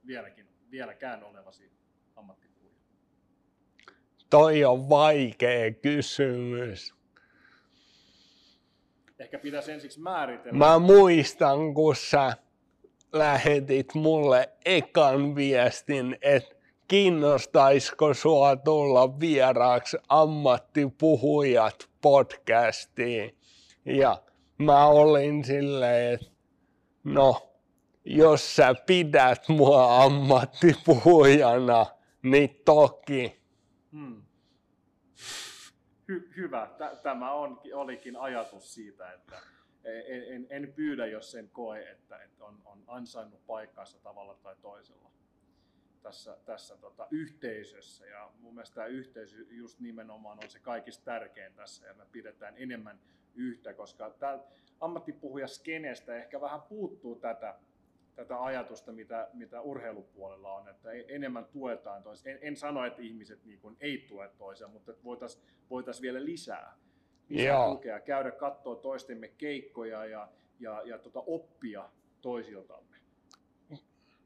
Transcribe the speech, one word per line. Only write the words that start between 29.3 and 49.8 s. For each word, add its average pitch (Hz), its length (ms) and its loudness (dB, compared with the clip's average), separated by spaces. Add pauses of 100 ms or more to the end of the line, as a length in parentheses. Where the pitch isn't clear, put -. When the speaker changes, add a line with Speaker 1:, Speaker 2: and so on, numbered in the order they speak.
Speaker 2:
mua 131 540 6
ammattipuhujana, 139 1800 4 (380)
niin 135 420 0
toki. 143 720 2 (540)
Speaker 1:
Hmm. 131 300 -20 (1900)
Hy-, 175 260 -14
hyvä. 131 400 -12
Tä-, 147 260 -16
tämä 131 280 -10
on, 143 300 -12 (120)
olikin 127 440 -16
ajatus 120 560 -14
siitä, 98 380 -20
että 92 240 -20 (480)
en, 120 500 -18
en, 123 160 -20
en 139 240 -18
pyydä, 147 320 -10
jos 135 300 -18
en 104 140 -20
koe, 110 300 -18 (120)
että, - 320 -20
että 104 220 -20
on, 104 200 -20
on 101 220 -20
ansainnut 117 600 -20
paikkansa 110 520 -18
tavalla 101 440 -20
tai 95 180 -20
toisella 101 480 -20 (920)
tässä, 104 440 -20
tässä 104 320 -20
tota, 104 340 -20
yhteisössä. 107 920 -18
Ja 104 240 -20 (100)
mun 117 140 -20
mielestä 117 220 -20
tää 110 100 -16
yhteisö 120 500 -20 (140)
just 117 300 -20
nimenomaan 110 640 -20